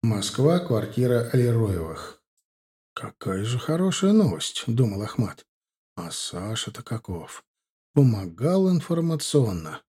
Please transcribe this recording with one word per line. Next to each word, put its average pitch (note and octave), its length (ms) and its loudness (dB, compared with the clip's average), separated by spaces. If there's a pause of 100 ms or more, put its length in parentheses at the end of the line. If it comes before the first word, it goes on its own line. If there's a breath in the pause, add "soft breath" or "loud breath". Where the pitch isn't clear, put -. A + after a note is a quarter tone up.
Москва, C3 560 2
квартира A#2+ 720 0
Алироевых. G#2+ 880 0 (720)
"Какая - 520 -6
же A#2+ 120 -2
хорошая F#3 540 2
новость", — G3+ 560 2
думал A2+ 360 2
Ахмат. - 420 -4 (500)
"А E2+ 160 -12
Саша-то - 720 -8
каков? F#2 640 -10 (480)
Помогал C3 760 4
информационно. D3 1200 0